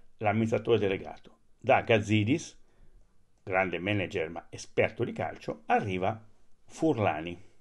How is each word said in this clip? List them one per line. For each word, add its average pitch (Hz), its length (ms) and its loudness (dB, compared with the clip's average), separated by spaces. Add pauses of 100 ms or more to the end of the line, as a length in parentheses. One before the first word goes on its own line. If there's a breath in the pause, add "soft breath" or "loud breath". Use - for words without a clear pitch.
(180)
l'amministratore 110 600 2
delegato, 95 580 -4 (220)
da 120 220 4
Gazidis, 107 760 2 (880)
grande 92 340 0
manager 87 520 -2
ma 82 200 -12
esperto - 540 -2
di - 80 -4
calcio, - 540 -8
arriva 110 640 0 (380)
Furlani. 87 840 -2 (120)